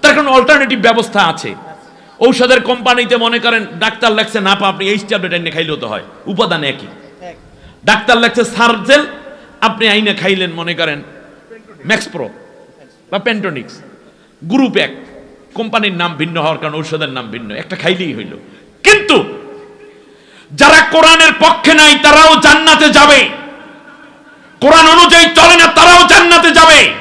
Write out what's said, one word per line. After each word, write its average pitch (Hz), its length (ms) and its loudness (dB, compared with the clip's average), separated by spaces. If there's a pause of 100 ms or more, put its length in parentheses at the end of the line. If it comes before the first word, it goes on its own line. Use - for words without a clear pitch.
তার 294 140 0
কারণ 294 120 -2
অল্টারনেটিভ 262 520 0
ব্যবস্থা 226 440 -2
আছে। 156 320 -6 (640)
ঔষধের 247 420 2
কোম্পানিতে 240 560 -4
মনে 233 220 -4
করেন 226 260 -4 (140)
ডাক্তার 220 320 -4
লেখছে 214 280 -4
নাপা, 196 280 -2
আপনি 190 220 -6
এই 214 80 -2
ট্যাবলেট 202 360 -6
এনে 170 180 -6
খাইলেও 156 240 -6
তো 120 120 -12
হয়, 107 160 -10 (220)
উপাদান 175 380 -4
একই। - 240 -10 (1000)
ডাক্তার 220 320 0
লেখছে 233 260 0
সারজেল, 233 640 0 (560)
আপনি 220 280 -2
আইনে 208 240 -2
খাইলেন 185 380 -4
মনে 165 220 -10
করেন 156 280 -6 (840)
ম্যাক্সপ্রো 156 440 -8 (840)
বা 196 80 -6
পেন্টোনিক্স, 190 540 -8 (680)
গ্রুপ 208 340 -2
এক, 139 140 -4 (640)
কোম্পানির 214 400 -6
নাম 170 220 -6
ভিন্ন 165 260 -8
হওয়ার 156 160 -4
কারণে 151 200 -10
ঔষধের 156 320 -8
নাম 127 180 -12
ভিন্ন, 107 280 -14
একটা 180 200 -14
খাইলেই 180 400 -6
হইল। 104 220 -14 (460)
কিন্তু 370 400 0 (1300)
যারা 302 280 4
কোরআনের 320 580 4
পক্ষে 320 340 2
নাই 302 300 4
তারাও 311 380 6
জান্নাতে 302 480 2
যাবে, 277 400 4 (1300)
কোরআন 320 260 4
অনুযায়ী 339 480 4
চলে 339 200 6
না 339 120 4
তারাও 349 400 6
জান্নাতে 339 440 4
যাবে 311 380 4 (120)